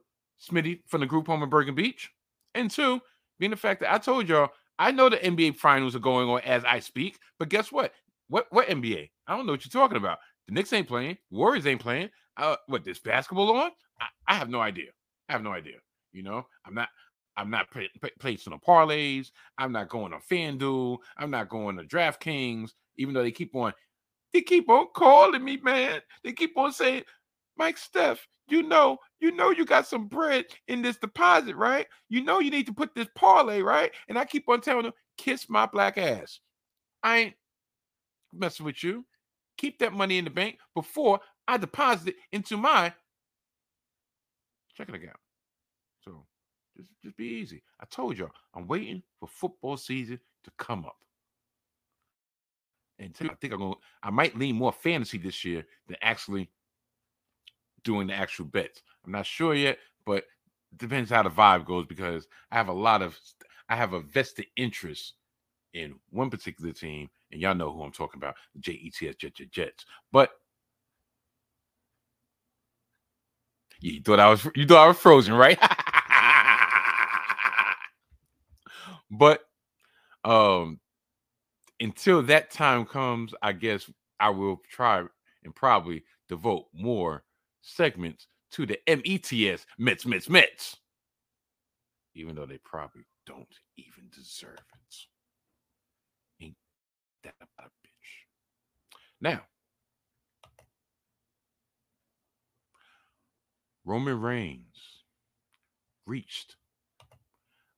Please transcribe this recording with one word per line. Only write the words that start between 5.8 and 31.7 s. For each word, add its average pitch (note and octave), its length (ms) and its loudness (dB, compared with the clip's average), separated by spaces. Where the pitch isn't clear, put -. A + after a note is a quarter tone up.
are B2 40 -6
going B2+ 300 0
on B2 120 0
as B2 240 0
I A#2+ 140 2
speak, - 380 -10
but D#3 100 -8
guess G#3 220 -2
what? C4+ 220 -4
What, C#3+ 240 -4
what G#3+ 180 2
N D3+ 120 -4
B A2+ 140 -4
A? D2+ 140 -12
I F3 100 -6
don't B3+ 100 -8
know D#3 80 -4
what C#3 120 -10
you're B3+ 160 -2
talking C4+ 160 2
about. G2 220 -4
The G2 60 -12
Knicks G3 200 -4
ain't F#3 140 -2
playing. B2+ 300 -8
Warriors E3 340 0
ain't C3+ 160 -2
playing. C#3 280 -6
Uh, D3 220 -2
what, C3 160 -6
there's - 160 -14
basketball C3+ 560 -2
on? D#4+ 160 -2
I, A#2 80 -10
I F#3+ 80 2
have C#3+ 140 -6
no A#2+ 100 -4
idea. F#2+ 300 -6
I D3 40 -8
have A#2 80 -4
no A2 100 -8
idea. E2+ 260 -12
You F#2+ 120 -20
know, A2 220 -12
I'm F#2 80 -20
not, A#2 160 -6
I'm G2+ 120 -10
not A2 220 -4
play, G2+ 180 -10
play, C3 180 -12
placing G#2 340 -10
on - 60 -16
parlays. D3+ 720 2
I'm C3 140 -6
not G#2 180 -8
going G#2 240 -10
on D2+ 160 -14
FanDuel. C3+ 680 -4
I'm D3 140 -10
not A2+ 180 -6
going G#2 280 -8
to E2+ 60 -14
DraftKings, C3+ 880 -6
even C3+ 160 -6
though B2+ 100 0
they A#2+ 80 -2
keep A2+ 240 -12
on, A#2 180 -4
they F4 80 4
keep E4+ 280 2
on B3 240 6
calling D4 500 8
me, C#4 140 -8
man. C4 440 -2
They A#3+ 100 -10
keep E4 240 -4
on C#4+ 140 2
saying, C4 320 -2
"Mike D#4+ 200 -2
Steph, - 500 -2
you D#4+ 160 2
know, D4+ 340 4
you D#4+ 120 2
know F4 200 2
you E4 140 2
got D4 200 4
some A3 220 -6
bread C4+ 380 -2
in B3 140 -6
this A#3+ 160 -4
deposit, D#4 580 2
right? B3 300 0